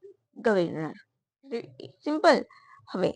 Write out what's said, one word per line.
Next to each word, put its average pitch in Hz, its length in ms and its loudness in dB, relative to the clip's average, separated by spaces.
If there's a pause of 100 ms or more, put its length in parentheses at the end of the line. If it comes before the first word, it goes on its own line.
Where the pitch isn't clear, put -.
(380)
ગવર્નર. 175 560 0 (1080)
સિમ્પલ. 302 420 4 (480)
હવે 180 220 0